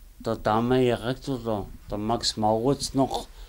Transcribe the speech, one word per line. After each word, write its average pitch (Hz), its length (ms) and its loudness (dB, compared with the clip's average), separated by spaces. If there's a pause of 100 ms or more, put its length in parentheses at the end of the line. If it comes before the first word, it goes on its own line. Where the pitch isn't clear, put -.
(180)
der 113 180 -2
damalige 117 680 2
Rektor, 131 340 -4
der, 110 280 -2 (240)
der 107 80 -4
Max 110 380 -2
Mauritz 113 580 2
noch, - 340 0 (200)